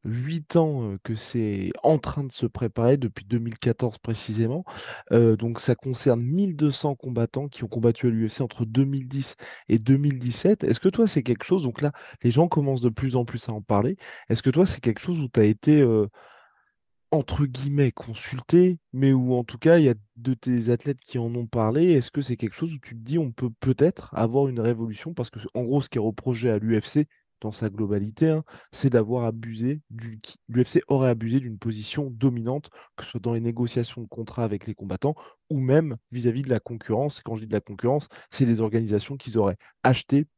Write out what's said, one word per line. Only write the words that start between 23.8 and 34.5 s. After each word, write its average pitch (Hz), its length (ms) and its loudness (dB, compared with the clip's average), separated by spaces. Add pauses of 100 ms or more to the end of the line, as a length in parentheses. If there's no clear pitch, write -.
avoir 123 340 2
une 123 120 -4
révolution ? 117 540 -4
Parce 123 160 -6
que, - 80 -16 (160)
en 123 80 -2
gros, 127 180 2
ce - 80 -8
qui - 80 -8
est 113 60 0
reproché 113 480 -2
à 107 80 2
l'U 110 200 2
F 104 60 -2
C, 151 240 0 (320)
dans 107 100 -8
sa 107 200 -6
globalité, 104 580 -2
hein, 156 160 0 (280)
c'est - 180 0
d'avoir 120 340 2
abusé 113 640 -4
d'une, 113 320 -14
qui, - 160 -20 (140)
l'U 123 160 2
F - 20 -18
C - 180 2
aurait 131 220 4
abusé 117 320 0
d'une 117 180 -10
position 113 520 -6
dominante, 120 580 -2 (300)
que - 60 -14
ce - 80 -18
soit 117 80 -6
dans 117 120 -2
les 117 80 -2
négociations 117 640 -4
de 107 40 -12
contrats 117 380 -6
avec 101 220 -4